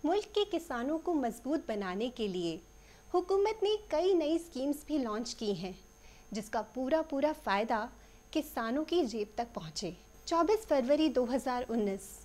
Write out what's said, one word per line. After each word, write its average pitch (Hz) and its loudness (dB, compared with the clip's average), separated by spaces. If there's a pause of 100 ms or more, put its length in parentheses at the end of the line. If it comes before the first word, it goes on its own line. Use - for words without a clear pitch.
मुल्क 381 2 (100)
के 415 4
किसानों 302 -2
को 339 -2
मजबूत 262 -2
बनाने 202 -4
के 226 -4
लिए 175 -2 (600)
हुकूमत 392 2
ने 415 2 (140)
कई 359 4
नई 320 2
स्कीम्स 285 -4
भी 302 0
लॉन्च 226 -2
की 208 -2
हैं, 185 -6 (580)
जिसका 214 -4 (120)
पूरा 262 2
पूरा 294 0
फ़ायदा 226 0 (520)
किसानों 285 -2
की 339 2
जेब 208 -4
तक 233 -4
पहुँचे। 170 -6 (300)
चौबीस 349 4
फरवरी 294 4
दो 254 4
हज़ार 247 -2
उन्नीस 202 0 (160)